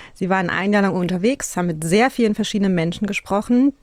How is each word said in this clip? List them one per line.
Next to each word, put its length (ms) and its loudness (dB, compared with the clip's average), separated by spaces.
Sie 140 -6
waren 200 0
ein 240 0
Jahr 100 4
lang 120 2
unterwegs, 600 -2
haben 100 -2
mit 160 -4
sehr 260 2
vielen 280 0
verschiedenen 400 0
Menschen 320 -2
gesprochen. 640 0